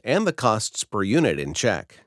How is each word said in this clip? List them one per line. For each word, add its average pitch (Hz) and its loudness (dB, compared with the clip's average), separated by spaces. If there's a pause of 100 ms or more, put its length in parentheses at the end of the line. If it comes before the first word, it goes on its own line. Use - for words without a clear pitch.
and 175 0
the 165 0
costs - -2
per 104 -2
unit 101 2
in 71 -6
check. - -2